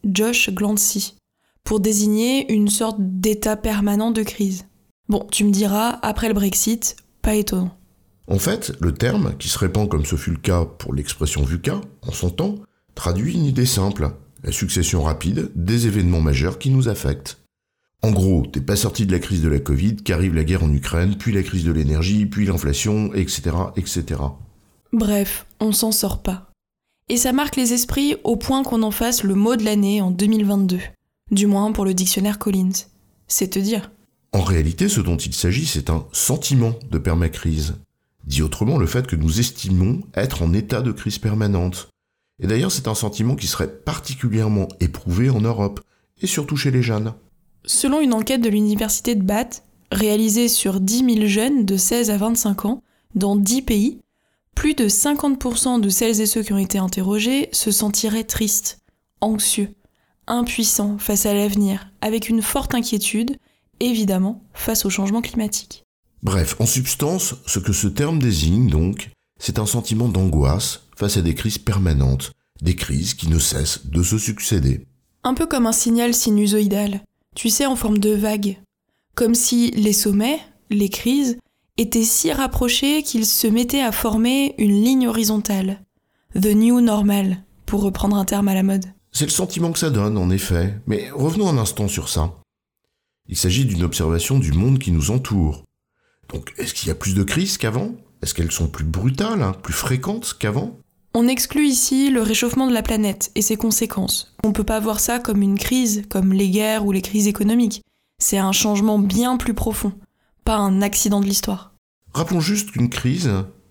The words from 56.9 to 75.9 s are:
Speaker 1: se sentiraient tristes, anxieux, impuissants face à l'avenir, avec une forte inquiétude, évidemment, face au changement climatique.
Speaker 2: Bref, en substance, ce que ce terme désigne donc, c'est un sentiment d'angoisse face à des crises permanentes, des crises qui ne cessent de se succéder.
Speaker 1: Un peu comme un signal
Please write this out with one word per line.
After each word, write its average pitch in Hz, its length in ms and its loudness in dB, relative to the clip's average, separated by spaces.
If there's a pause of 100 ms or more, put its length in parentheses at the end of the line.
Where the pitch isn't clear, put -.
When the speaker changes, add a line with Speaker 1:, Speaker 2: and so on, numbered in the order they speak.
Speaker 1:
se - 200 -2
sentiraient 214 540 -2
tristes, - 540 -4 (420)
anxieux, 208 520 -2 (540)
impuissants - 680 -2
face 208 280 -2
à 208 80 0
l'avenir, 202 540 0 (140)
avec 214 280 -4
une 226 120 2
forte 269 340 -2
inquiétude, 233 600 -2 (420)
évidemment, 214 640 0 (100)
face - 320 -2
au 196 40 0
changement 196 320 -2
climatique. - 640 -6 (360)
Speaker 2:
Bref, 95 380 0
en 107 60 2
substance, 127 680 -2 (100)
ce - 140 -2
que 95 140 0
ce 101 140 0
terme 151 320 0
désigne 101 480 4
donc, 80 440 0 (280)
c'est - 180 -4
un 107 80 0
sentiment 117 440 0
d'angoisse 85 720 2 (160)
face 101 200 0
à 95 40 2
des 82 120 2
crises 107 240 -4
permanentes, 73 760 2 (280)
des 87 140 2
crises - 380 -4
qui - 160 -4
ne 80 100 4
cessent - 480 -2
de 80 160 2
se 104 140 0
succéder. 87 680 -2 (380)
Speaker 1:
Un 254 100 0
peu 320 140 -2
comme 262 180 0
un 226 60 2
signal 233 420 2